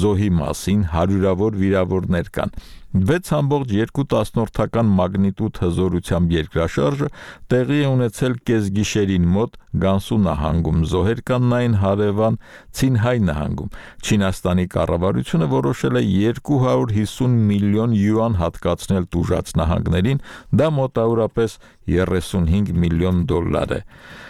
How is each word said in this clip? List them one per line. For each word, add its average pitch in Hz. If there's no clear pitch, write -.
զոհի 101
մասին, 90
հարյուրավոր 95
վիրավորներ 92
կան։ -
Վեց 127
համբողջ 139
երկու 117
տասնորդական 113
մագնիտուդ 95
հզորությամբ 87
երկրաշարժը 107
տեղի 127
է 139
ունեցել 127
կեսգիշերին 98
մոտ 113
Գանսու 98
նահանգում, 80
զոհեր 104
կան 123
նաև 120
հարևան 104
Ցինհայ 123
նահանգում։ -
Չինաստանի 92
կառավարությունը 101
որոշել 131
է -
երկու 117
հարյուր 127
հիսուն 120
միլիոն 104
յուան 107
հատկացնել 87
տուժած 85
նահանգներին, 85
դա 143
մոտավորապես 113
երեսունհինգ 90
միլիոն 87
դոլար 80
է։ -